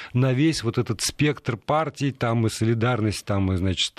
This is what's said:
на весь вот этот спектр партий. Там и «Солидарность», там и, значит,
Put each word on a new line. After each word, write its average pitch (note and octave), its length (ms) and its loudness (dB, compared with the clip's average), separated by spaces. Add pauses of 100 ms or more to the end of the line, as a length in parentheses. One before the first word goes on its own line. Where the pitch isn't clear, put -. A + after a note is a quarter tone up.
(120)
на B2+ 220 2
весь D3+ 280 2
вот A2+ 160 -2
этот A2 220 -2
спектр - 560 -2
партий. C#3+ 560 -2
Там A#2 340 0
и G#2+ 40 0
«Солидарность», A2+ 760 0
там G2 280 0
и, F#2 40 2
значит, F2+ 420 -2